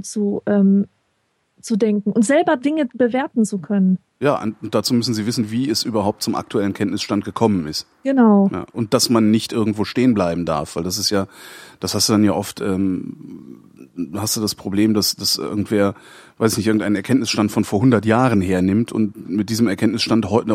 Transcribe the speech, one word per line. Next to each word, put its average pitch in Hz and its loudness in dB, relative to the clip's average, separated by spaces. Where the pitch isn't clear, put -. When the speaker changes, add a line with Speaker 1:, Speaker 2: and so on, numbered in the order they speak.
Speaker 1:
zu, 202 -4
ähm, 202 4
zu 233 -4
denken 208 0
und 233 4
selber 311 2
Dinge 294 -2
bewerten 247 0
zu 202 -4
können. 185 2
Speaker 2:
Ja, 139 0
und, 107 -6
und 107 -4
dazu 110 0
müssen 120 0
sie 107 -4
wissen, 117 -2
wie 127 -4
es - -2
überhaupt 104 -2
zum - -2
aktuellen 101 -2
Kenntnisstand 101 -4
gekommen 101 0
ist. - -10
Speaker 1:
Genau. 220 4
Speaker 2:
Ja, 92 -8
und 117 -4
dass 120 2
man 113 4
nicht 110 0
irgendwo 107 0
stehen 123 2
bleiben 85 -2
darf, 78 -4
weil 85 -4
das 92 -6
ist 95 -2
ja, 98 0
das 95 -4
hast - 0
du 117 4
dann 107 6
ja 101 4
oft, 98 -4
ähm, 92 -6
hast 104 -4
du 113 -4
das 104 -2
Problem, 104 0
dass, 101 0
dass - -4
irgendwer, 101 0
weiß 113 2
nicht, 107 0
irgendeinen 104 0
Erkenntnisstand 110 0
von 107 0
vor 101 -2
hundert 113 4
Jahren 113 4
hernimmt 95 0
und 107 -4
mit 104 -2
diesem 117 2
Erkenntnisstand 110 0
heu-, 113 2